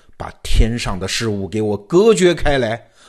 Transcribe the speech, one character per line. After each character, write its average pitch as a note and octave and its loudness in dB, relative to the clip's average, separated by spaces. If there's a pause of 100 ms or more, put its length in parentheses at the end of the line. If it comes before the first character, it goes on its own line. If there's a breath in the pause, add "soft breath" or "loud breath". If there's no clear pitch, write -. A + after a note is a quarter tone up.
(180 soft breath)
把 - -12 (140)
天 A2+ 4
上 G#2+ -6
的 F#2+ -6
事 A#2 -4
物 G2 -6
给 G#2+ -6
我 G#2 -2
隔 G3+ 2
绝 F3 2
开 D3+ 0
来 A#2 -2 (340 soft breath)